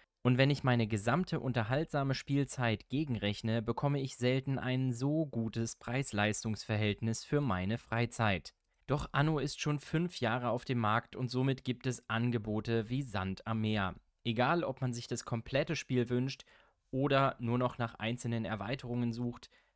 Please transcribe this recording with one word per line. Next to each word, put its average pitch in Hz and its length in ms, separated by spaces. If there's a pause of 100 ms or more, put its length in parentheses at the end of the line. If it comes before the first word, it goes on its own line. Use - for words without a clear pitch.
(240)
Und 123 140
wenn 135 120
ich 143 120
meine 120 240
gesamte 117 540
unterhaltsame 131 760
Spielzeit 131 720
gegenrechne, 113 720
bekomme 139 400
ich 135 160
selten 131 400
ein 127 360
so 147 340
gutes 117 480
Preis-Leistungs-Verhältnis 107 1500
für 147 160
meine 101 360
Freizeit. 113 760 (320)
Doch 151 240
Anno 147 300
ist 143 200
schon 147 200
fünf 170 400
Jahre 123 300
auf 110 140
dem 123 140
Markt 110 380
und 127 120
somit 131 360
gibt 127 240
es 120 200
Angebote 113 800
wie 127 140
Sand 95 460
am 110 140
Meer. 107 340 (260)
Egal, 123 400
ob - 180
man 127 120
sich 120 160
das - 160
komplette 131 500
Spiel 123 340
wünscht 123 360 (480)
oder 135 480
nur 120 180
noch 123 200
nach 117 180
einzelnen 117 480
Erweiterungen 120 680
sucht, 120 380 (260)